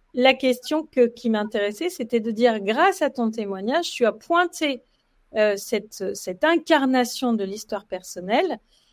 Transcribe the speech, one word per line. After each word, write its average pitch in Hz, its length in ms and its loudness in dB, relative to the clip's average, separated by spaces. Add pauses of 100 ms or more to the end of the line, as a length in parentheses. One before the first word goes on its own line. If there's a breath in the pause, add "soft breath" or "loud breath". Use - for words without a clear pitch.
(140)
la 254 200 4
question 262 500 0
que, 247 240 2
qui 233 220 -6
m'intéressait, 208 600 -2
c'était 240 300 -4
de 226 120 -2
dire, 226 280 2
grâce 285 420 2
à 285 80 2
ton 233 220 -2
témoignage, 220 600 -4
tu 240 140 0
as 214 60 4
pointé, 320 720 -2 (520)
euh, - 220 4
cette, - 580 -6
cette 185 280 -6
incarnation 269 920 2
de 202 100 -2
l'histoire 202 420 -8
personnelle 202 720 -2 (340)